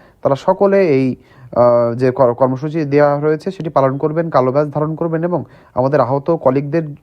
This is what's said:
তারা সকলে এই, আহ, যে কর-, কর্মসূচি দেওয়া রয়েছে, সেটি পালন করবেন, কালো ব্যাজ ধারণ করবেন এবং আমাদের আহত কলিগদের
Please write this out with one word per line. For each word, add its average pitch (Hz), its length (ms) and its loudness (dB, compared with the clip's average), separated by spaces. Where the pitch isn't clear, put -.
তারা 139 140 0
সকলে 196 520 2
এই, 131 280 0
আহ, 120 400 4
যে 127 160 0
কর-, 123 220 2
কর্মসূচি 135 520 -2
দেওয়া 143 340 2
রয়েছে, 156 320 -2
সেটি 160 180 -8
পালন 135 280 0
করবেন, 160 320 -2
কালো 131 220 2
ব্যাজ 143 200 0
ধারণ 151 240 -4
করবেন 160 280 -4
এবং 175 200 -2
আমাদের 135 260 0
আহত 139 320 0
কলিগদের 143 720 -2